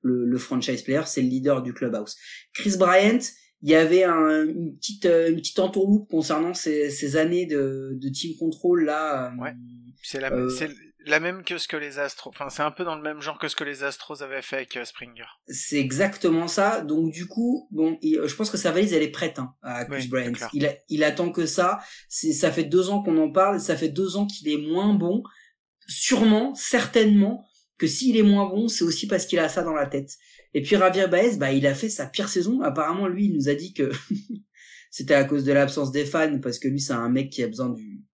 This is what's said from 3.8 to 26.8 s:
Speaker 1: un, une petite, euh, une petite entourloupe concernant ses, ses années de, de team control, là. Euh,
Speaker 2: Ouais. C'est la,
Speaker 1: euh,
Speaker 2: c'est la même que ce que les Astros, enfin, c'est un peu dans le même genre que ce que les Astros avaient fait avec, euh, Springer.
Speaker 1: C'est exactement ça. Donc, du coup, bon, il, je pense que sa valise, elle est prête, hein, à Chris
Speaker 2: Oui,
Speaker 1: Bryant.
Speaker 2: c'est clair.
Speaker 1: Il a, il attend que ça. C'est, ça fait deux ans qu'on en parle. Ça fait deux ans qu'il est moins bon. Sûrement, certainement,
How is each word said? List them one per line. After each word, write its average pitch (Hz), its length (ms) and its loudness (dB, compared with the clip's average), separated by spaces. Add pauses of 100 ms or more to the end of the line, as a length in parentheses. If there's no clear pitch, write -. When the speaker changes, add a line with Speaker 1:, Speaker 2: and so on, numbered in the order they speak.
Speaker 1:
un, 156 460 4
une 160 260 -6
petite, - 300 -8
euh, 165 240 6
une 165 80 2
petite - 220 -4
entourloupe 196 500 2
concernant 160 440 0
ses, 151 380 0
ses 139 240 -4
années 170 300 2
de, 135 480 -2
de 131 160 -6
team 156 280 -8
control, 165 460 2
là. 147 480 -2
Euh, 123 100 -10
Speaker 2:
Ouais. 135 120 -8 (500)
C'est - 160 -10
la, 135 120 -4
Speaker 1:
euh, 127 180 0
Speaker 2:
c'est 131 200 -4 (360)
la 151 160 2
même 180 220 -6
que 175 140 -6
ce - 120 -8
que 160 80 -6
les 143 220 -8
Astros, 139 300 -6
enfin, 135 200 -12
c'est 151 120 -8
un 151 100 0
peu 180 120 -10
dans 165 120 -6
le 151 60 -14
même 151 200 -8
genre 147 180 -10
que 156 80 -6
ce - 80 -6
que 160 80 -4
les 139 200 -8
Astros 139 380 -10
avaient 135 200 -8
fait - 160 -6
avec, 127 180 -10
euh, 123 80 -8
Springer. 117 420 -16 (220)
Speaker 1:
C'est 135 320 -4
exactement 165 680 0
ça. 202 320 0
Donc, 156 320 -2
du 175 140 -12
coup, 240 440 -2
bon, 160 300 0
il, 156 240 2
je 143 100 -4
pense 214 140 -4
que 214 80 -4
sa 175 140 0
valise, 185 200 2
elle 156 120 2
est 147 80 -4
prête, - 280 -6
hein, 127 220 -10
à 123 240 -8
Chris 139 160 -6
Speaker 2:
Oui, 127 60 -6
Speaker 1:
Bryant. 127 200 -2
Speaker 2:
c'est 120 60 -4
clair. 117 200 -8
Speaker 1:
Il 147 120 0
a, 139 100 -2 (140)
il 151 160 0
attend 170 260 0
que 170 140 -2
ça. 180 340 0 (300)
C'est, 156 240 -2
ça 160 180 2
fait 156 140 -2
deux 180 240 2
ans 202 120 0
qu'on 165 160 2
en 156 140 2
parle. 196 300 2
Ça 160 160 -2
fait 156 120 -2
deux 180 280 -2
ans 202 100 0
qu'il 151 220 -8
est 151 80 0
moins 175 360 0
bon. 180 300 0 (640)
Sûrement, 220 680 4
certainement, 214 920 4 (320)